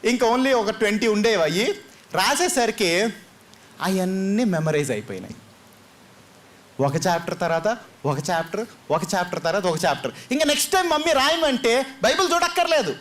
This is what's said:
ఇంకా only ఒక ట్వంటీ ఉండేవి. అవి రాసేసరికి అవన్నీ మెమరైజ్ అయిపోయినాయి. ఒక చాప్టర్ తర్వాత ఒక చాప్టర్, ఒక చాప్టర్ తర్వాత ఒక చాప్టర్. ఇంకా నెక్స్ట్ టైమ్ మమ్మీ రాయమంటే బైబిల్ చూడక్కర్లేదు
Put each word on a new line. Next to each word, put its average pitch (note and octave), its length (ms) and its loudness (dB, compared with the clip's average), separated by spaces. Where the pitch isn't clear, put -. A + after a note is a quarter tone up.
ఇంకా A#3+ 220 2
only C4 260 4
ఒక A3 160 2
ట్వంటీ G#3+ 380 0
ఉండేవి. G#3 360 2
అవి E3 200 0
రాసేసరికి A3 920 0
అవన్నీ F#3+ 640 0
మెమరైజ్ D#3 480 0
అయిపోయినాయి. G2 440 -8
ఒక C#3 280 0
చాప్టర్ F3 320 -2
తర్వాత E3+ 380 -2
ఒక D3 120 -2
చాప్టర్, F3 360 -4
ఒక D#3 100 0
చాప్టర్ F3+ 280 -4
తర్వాత F3 220 -2
ఒక E3+ 200 0
చాప్టర్. C#3 260 -2
ఇంకా D4+ 140 2
నెక్స్ట్ D4 260 0
టైమ్ F#4 180 2
మమ్మీ D#4 240 2
రాయమంటే C4+ 720 2
బైబిల్ E4+ 300 2
చూడక్కర్లేదు E4+ 680 2